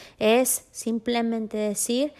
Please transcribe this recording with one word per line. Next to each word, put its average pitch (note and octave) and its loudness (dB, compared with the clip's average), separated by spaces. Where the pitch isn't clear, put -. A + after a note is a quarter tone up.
es A#3 2
simplemente A3+ -4
decir: A#3+ -2